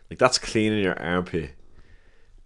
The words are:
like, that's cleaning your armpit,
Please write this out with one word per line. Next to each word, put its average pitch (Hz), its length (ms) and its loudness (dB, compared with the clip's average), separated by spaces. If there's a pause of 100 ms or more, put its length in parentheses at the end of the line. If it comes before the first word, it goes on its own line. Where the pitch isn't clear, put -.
(100)
like, - 80 -12
that's 127 200 4
cleaning 107 460 0
your 90 160 2
armpit, 85 520 -2 (920)